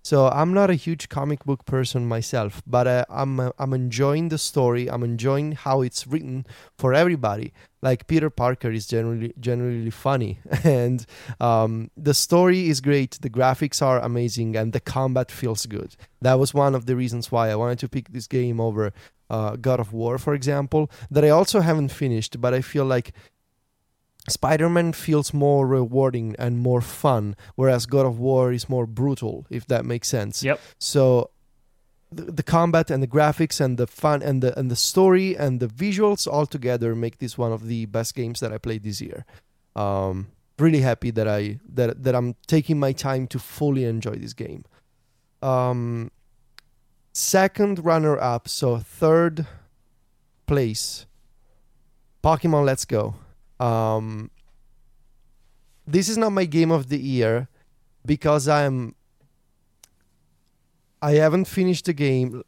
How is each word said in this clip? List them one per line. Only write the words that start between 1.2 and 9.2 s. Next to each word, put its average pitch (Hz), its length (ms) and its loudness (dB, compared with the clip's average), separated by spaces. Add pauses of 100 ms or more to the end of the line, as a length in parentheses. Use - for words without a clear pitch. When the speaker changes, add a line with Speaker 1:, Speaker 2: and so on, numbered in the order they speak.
Speaker 1:
book 139 220 -4
person 127 420 -2
myself, 113 580 -4
but, 123 220 2
uh, 123 220 2
I'm, 135 300 -2
uh, 127 200 -2
I'm 135 140 -2
enjoying 139 560 0
the 156 80 -2
story. 123 520 0
I'm 120 140 -4
enjoying 135 480 -2
how 135 300 0
it's - 260 -4
written 131 380 -6 (320)
for 131 160 2
everybody. 127 600 0 (280)
Like, 131 260 -2
Peter 156 220 2
Parker 123 420 -2
is 110 160 -6
generally, 113 520 -2